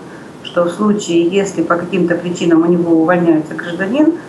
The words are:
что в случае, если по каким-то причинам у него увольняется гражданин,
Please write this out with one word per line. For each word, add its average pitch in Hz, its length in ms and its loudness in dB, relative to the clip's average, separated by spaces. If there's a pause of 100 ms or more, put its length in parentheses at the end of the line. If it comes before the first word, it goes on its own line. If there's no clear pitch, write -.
(420)
что - 220 -2
в 175 80 -2
случае, 175 560 0
если 196 340 -2
по 170 140 0
каким-то 175 400 0
причинам 170 480 2
у - 20 0
него 170 260 2
увольняется 160 640 2
гражданин, 196 600 0 (160)